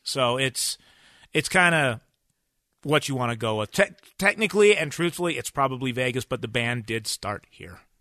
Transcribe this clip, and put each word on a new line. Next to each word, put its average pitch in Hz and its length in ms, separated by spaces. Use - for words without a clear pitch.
So 127 340
it's, - 400
it's - 160
kinda 160 520
what 147 260
you 135 60
wanna 120 200
go 110 240
with. 104 120
Te-, 196 120
technically 208 600
and 151 140
truthfully, 170 460
it's 117 140
probably 131 400
Vegas, 127 340
but 127 160
the 127 60
band 120 380
did 113 220
start - 420
here. - 300